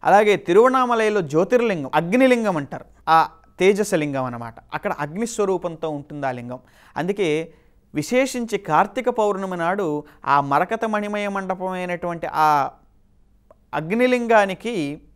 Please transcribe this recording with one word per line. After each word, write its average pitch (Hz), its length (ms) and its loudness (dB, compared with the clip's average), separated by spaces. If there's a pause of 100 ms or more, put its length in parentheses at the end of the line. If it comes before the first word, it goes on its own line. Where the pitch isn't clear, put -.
అలాగే 202 320 6
తిరువణామలైలో 226 840 2
జ్యోతిర్లింగం, 180 720 0
అగ్నిలింగం 214 640 2
అంటారు, 143 280 -8 (240)
ఆ 160 200 6 (300)
తేజసలింగం 180 640 0
అన్నమాట. 117 300 -10 (200)
అక్కడ 185 180 -4
అగ్నిస్వరూపంతో 175 1000 -4
ఉంటుంది 143 360 -8
ఆ 131 40 -2
లింగం. 123 280 -10 (380)
అందుకే 160 580 -2 (400)
విశేషించి 240 640 -2
కార్తీక 196 500 0
పౌర్ణమి 196 480 -2
నాడు 170 480 -4 (200)
ఆ 143 160 4
మరకత 160 440 -2
మణిమయ 208 440 -4
మండపమైనటువంటి 180 1000 -6
ఆ 147 400 4 (1040)
అగ్నిలింగానికి 208 1300 0 (140)